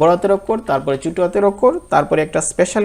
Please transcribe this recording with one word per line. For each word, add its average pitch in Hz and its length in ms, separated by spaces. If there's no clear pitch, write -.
বড় 165 140
হাতের 190 220
অক্ষর, 220 220
তারপরে 139 340
ছোটো 170 200
হাতের 196 260
অক্ষর, 247 220
তারপরে 151 340
একটা 156 140
স্পেশাল 196 340